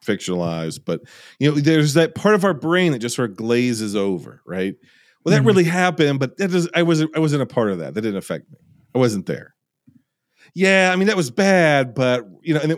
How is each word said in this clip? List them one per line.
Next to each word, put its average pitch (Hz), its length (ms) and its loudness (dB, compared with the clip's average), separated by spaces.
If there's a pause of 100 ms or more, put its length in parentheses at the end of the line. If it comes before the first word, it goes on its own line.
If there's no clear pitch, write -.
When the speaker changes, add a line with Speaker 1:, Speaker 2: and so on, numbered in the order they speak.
Speaker 1:
fictionalized, 85 800 -6
but, 85 160 -6 (380)
you 143 120 2
know, 143 80 -2
there's 151 360 2
that 165 200 2
part 208 200 2
of 196 100 0
our 196 80 2
brain 165 400 0
that 127 60 -4
just 120 180 -6
sort 120 140 -4
of 92 60 -16
glazes 113 600 -2
over, 98 480 -6
right? 95 300 -6 (500)
Well, 160 60 -2
that 214 80 4
Speaker 2:
Mm-hmm. - 80 2
Speaker 1:
really 190 180 4
happened, 165 560 0
but 131 160 -4
that 190 140 -2
does, 175 240 0
I 170 80 2
wasn't, 160 340 0
I 156 40 0
wasn't 147 220 0
a 120 40 -2
part 113 240 -2
of 92 80 -4
that. 73 160 -10
That 107 80 -4
didn't 104 160 -4
affect - 320 -10
me. - 80 -20 (360)
I 123 40 0
wasn't 110 280 0
there. - 280 -10 (1000)
Yeah, 190 380 4
I 180 40 0
mean, 190 120 2
that 214 80 0
was 151 140 -2
bad, 156 640 2
but, 123 320 0 (160)
you 160 100 -2
know, 147 80 0
and 156 180 0